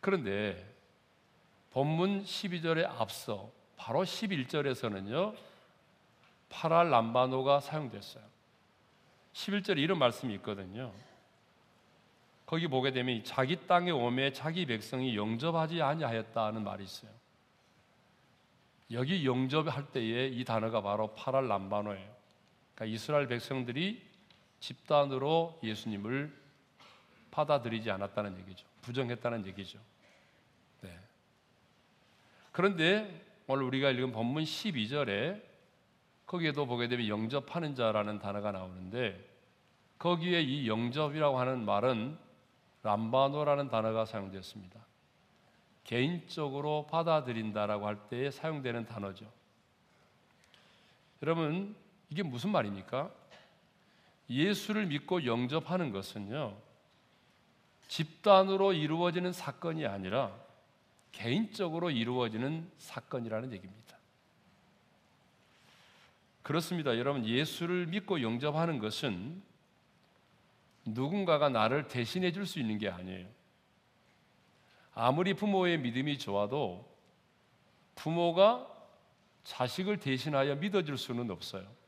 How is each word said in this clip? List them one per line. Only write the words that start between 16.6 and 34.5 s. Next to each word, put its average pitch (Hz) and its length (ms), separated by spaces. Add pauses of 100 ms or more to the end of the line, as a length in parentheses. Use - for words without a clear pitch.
말이 98 180
있어요. 101 300 (1800)
여기 139 340
영접할 131 680
때에 120 340
이 123 180
단어가 113 360
바로 104 340
파랄람바노예요. 104 1040 (580)
그러니까 113 180
이스라엘 143 360
백성들이 127 760 (560)
집단으로 147 1040
예수님을 110 760 (920)
받아들이지 117 600
않았다는 98 500
얘기죠. 92 260 (160)
부정했다는 120 640
얘기죠. 95 320 (1040)
네. 87 160 (1500)
그런데 185 760 (200)
오늘 135 180
우리가 135 260
읽은 127 220
본문 120 320
십이 151 440